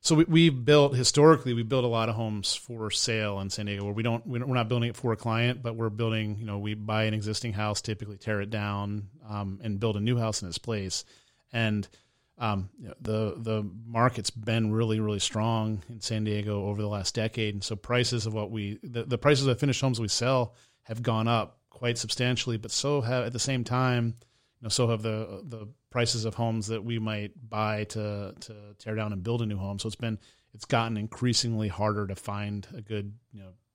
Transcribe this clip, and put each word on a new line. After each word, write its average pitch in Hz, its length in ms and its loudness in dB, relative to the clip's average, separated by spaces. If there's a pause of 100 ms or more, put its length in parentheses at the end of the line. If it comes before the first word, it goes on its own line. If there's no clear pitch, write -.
so - 140 4
we, 160 100 8
we've 160 400 6
built, 143 300 8
historically, 139 580 6
we've 113 160 0
built 127 160 2
a - 20 2
lot 113 220 2
of 110 60 -2
homes 107 380 -2
for 110 380 -6
sale 107 480 0
in 98 100 -4
San 101 180 -6
Diego 101 180 -4
where 101 80 -2
we 113 100 -2
don't, 117 240 0
we 123 100 -4
don't, 123 120 -4
we're 127 60 2
not 120 120 2
building 120 220 2
it 117 80 -10
for 117 160 0
a 107 40 -2
client, 117 460 0
but 117 120 -4
we're 113 140 0
building, 110 500 -2
you 113 60 -8
know, 104 120 -4
we 104 160 -4
buy 107 320 0
an 107 80 2
existing 107 400 -4
house, 104 280 -2
typically 104 360 -6
tear 107 240 -2
it 104 80 -6
down, 104 580 -4 (220)
um, 98 340 -6
and 104 160 -2
build 110 160 0
a 104 60 0
new 120 160 2
house 110 240 0
in 98 80 -8
its 82 80 -8
place. 101 480 -4 (480)
And, 107 340 0 (500)
um, 101 320 -2 (100)
you 110 100 -14
know, - 100 -14
the, 107 380 -2
the 110 320 -2 (160)
market's 117 440 2
been 110 440 2
really, 110 260 2
really 107 200 0
strong 110 680 0
in 113 140 -16
San 110 240 -2
Diego 104 400 0
over 101 160 -2
the 104 80 0
last 101 260 -4
decade. 110 380 -2
And 98 100 -6
so 110 140 -6
prices 120 480 0
of 110 80 -2
what 107 180 -4
we, 104 320 -4
the, 120 220 -6
the 127 120 0
prices 139 300 6
of 127 100 4
finished 139 220 2
homes 127 220 0
we 107 80 -2
sell 123 440 0 (280)
have 113 200 -8
gone 113 280 2
up 113 300 0 (100)
quite 120 280 -2
substantially, 123 600 0
but 104 140 -8
so 143 280 0
have, 123 260 0
at 120 80 -6
the 120 60 -4
same 131 240 0
time, 123 520 2 (440)
you 113 60 -14
know, 110 40 -6
so 120 180 2
have 113 140 2
the, 107 460 -4
the 110 200 -12 (220)
prices 120 360 0
of 110 80 -2
homes 113 340 -2
that 110 160 -4
we 117 140 -2
might 107 360 -4 (160)
buy 107 340 0
to, 104 560 -6
to - 140 -16 (260)
tear 107 160 -6
down 107 180 -2
and 95 80 -6
build 117 200 0
a 117 40 0
new 104 120 -2
home. 98 200 -4
So 98 100 -6
it's 107 80 -6
been, 113 220 -4 (360)
it's 104 120 -16
gotten 113 320 2
increasingly 110 680 0
harder 101 400 0
to 95 80 -4
find 104 500 -6 (100)
a 117 60 -12
good, 104 320 -8 (180)
you 107 100 -18
know, 95 80 -20 (240)